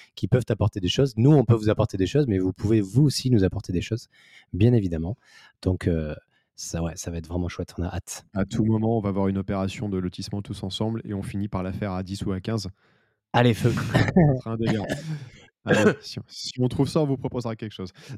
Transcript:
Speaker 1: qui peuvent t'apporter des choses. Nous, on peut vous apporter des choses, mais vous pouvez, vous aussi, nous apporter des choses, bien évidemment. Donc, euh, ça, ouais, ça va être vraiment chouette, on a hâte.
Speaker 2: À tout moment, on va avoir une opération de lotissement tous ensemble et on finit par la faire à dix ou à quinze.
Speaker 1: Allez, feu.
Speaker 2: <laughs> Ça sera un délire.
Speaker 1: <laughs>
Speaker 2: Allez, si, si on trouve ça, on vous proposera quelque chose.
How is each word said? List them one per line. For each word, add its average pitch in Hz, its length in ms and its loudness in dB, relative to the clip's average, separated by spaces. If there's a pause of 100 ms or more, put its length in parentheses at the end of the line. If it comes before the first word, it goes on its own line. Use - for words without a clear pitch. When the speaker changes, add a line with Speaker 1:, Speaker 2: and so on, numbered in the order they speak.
(140)
Speaker 1:
qui - 120 -6
peuvent 123 200 2
t'apporter 104 340 0
des 90 80 0
choses. 135 300 2
Nous, 127 140 6
on 135 120 8
peut 117 100 6
vous 107 140 2
apporter 101 300 2
des 95 80 2
choses, 143 200 2
mais 98 120 2
vous 92 160 0
pouvez, 110 260 2
vous 101 220 2
aussi, 131 280 2
nous 104 140 6
apporter 92 300 0
des 85 80 2
choses, - 260 -6 (460)
bien 110 180 6
évidemment. 90 460 0 (420)
Donc, 92 280 0
euh, 78 260 0 (400)
ça, - 280 -8
ouais, 82 140 -4
ça - 140 -10
va 82 60 -6
être 80 100 -8
vraiment 87 220 -4
chouette, - 300 -10
on 87 40 -4
a 82 60 -4
hâte. - 460 -10
Speaker 2:
À 95 100 0
tout 107 200 -2
moment, 110 340 2
on - 20 -2
va 101 80 -2
avoir 98 200 0
une 98 100 -2
opération 95 500 -4
de 95 100 -4
lotissement 98 440 -6
tous 98 200 -10
ensemble 110 420 -6
et 104 100 -8
on 95 80 -6
finit 104 260 -6
par 92 140 -6
la 92 100 -6
faire 95 200 -6
à 92 100 -4
dix 95 240 -8
ou 104 60 -4
à 92 80 -4
quinze. 107 280 -4 (640)
Speaker 1:
Allez, 120 220 6
feu. 113 180 0
Speaker 2:
<laughs> - 600 2
Ça - 40 -4
sera 113 140 -8
un 113 60 -6
délire. 110 260 0 (400)
Speaker 1:
<laughs> - 400 -20
Speaker 2:
Allez, 110 280 4 (100)
si, - 260 -12
si - 320 -14
on 123 80 2
trouve - 200 0
ça, 165 120 2
on 147 60 2
vous 135 100 0
proposera 120 400 -6
quelque 107 160 -10
chose. 92 180 -10 (280)